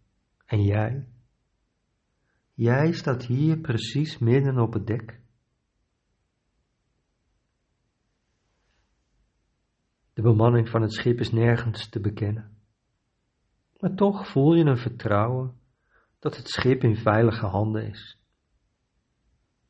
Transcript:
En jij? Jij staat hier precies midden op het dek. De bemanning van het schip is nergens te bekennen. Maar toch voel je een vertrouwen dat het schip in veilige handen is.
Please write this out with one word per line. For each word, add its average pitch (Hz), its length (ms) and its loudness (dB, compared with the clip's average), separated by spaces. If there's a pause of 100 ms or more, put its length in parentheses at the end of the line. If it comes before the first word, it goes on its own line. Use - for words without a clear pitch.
(460)
En 104 180 0
jij? 107 440 0 (1500)
Jij 131 380 2
staat 127 340 -4
hier 151 340 0
precies 143 580 -4
midden 131 420 2
op 113 140 0
het 95 140 -6
dek. - 320 -8 (4000)
De - 80 -8
bemanning 113 480 4
van 117 120 0
het 107 120 -2
schip 120 260 -2
is 117 120 -4
nergens 117 580 0
te 113 100 -8
bekennen. 104 580 -6 (1200)
Maar 190 160 -4
toch 196 320 0
voel 143 260 4
je 165 120 6
een 135 120 4
vertrouwen 120 840 -2 (600)
dat - 180 -6
het - 120 -16
schip 127 340 0
in 110 120 4
veilige 110 500 2
handen 107 420 -2
is. - 320 -16 (1500)